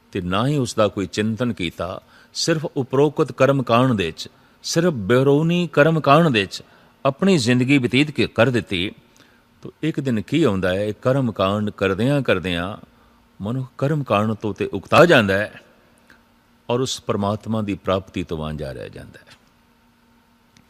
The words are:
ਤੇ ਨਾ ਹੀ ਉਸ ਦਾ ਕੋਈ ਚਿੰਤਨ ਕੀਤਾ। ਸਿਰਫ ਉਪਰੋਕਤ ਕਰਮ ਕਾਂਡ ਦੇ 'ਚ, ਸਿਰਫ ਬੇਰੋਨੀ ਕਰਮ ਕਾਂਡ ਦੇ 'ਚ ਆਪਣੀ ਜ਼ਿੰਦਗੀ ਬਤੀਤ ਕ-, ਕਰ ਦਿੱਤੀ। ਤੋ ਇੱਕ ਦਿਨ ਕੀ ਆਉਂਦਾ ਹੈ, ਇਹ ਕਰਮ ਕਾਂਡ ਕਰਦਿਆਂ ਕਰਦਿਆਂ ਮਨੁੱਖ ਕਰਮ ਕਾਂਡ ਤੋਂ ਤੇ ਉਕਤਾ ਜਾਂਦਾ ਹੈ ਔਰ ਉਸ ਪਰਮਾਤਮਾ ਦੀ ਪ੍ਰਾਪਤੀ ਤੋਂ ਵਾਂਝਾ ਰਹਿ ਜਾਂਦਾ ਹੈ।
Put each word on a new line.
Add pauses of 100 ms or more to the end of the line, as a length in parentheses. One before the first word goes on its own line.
(120)
ਤੇ
ਨਾ
ਹੀ
ਉਸ
ਦਾ
ਕੋਈ
ਚਿੰਤਨ
ਕੀਤਾ। (320)
ਸਿਰਫ
ਉਪਰੋਕਤ
ਕਰਮ
ਕਾਂਡ
ਦੇ
'ਚ, (340)
ਸਿਰਫ
ਬੇਰੋਨੀ
ਕਰਮ
ਕਾਂਡ
ਦੇ
'ਚ (420)
ਆਪਣੀ
ਜ਼ਿੰਦਗੀ
ਬਤੀਤ
ਕ-,
ਕਰ
ਦਿੱਤੀ। (720)
ਤੋ
ਇੱਕ
ਦਿਨ
ਕੀ
ਆਉਂਦਾ
ਹੈ,
ਇਹ
ਕਰਮ
ਕਾਂਡ
ਕਰਦਿਆਂ
ਕਰਦਿਆਂ (640)
ਮਨੁੱਖ (100)
ਕਰਮ
ਕਾਂਡ
ਤੋਂ
ਤੇ
ਉਕਤਾ
ਜਾਂਦਾ
ਹੈ (1080)
ਔਰ
ਉਸ
ਪਰਮਾਤਮਾ
ਦੀ
ਪ੍ਰਾਪਤੀ
ਤੋਂ
ਵਾਂਝਾ
ਰਹਿ
ਜਾਂਦਾ
ਹੈ। (1400)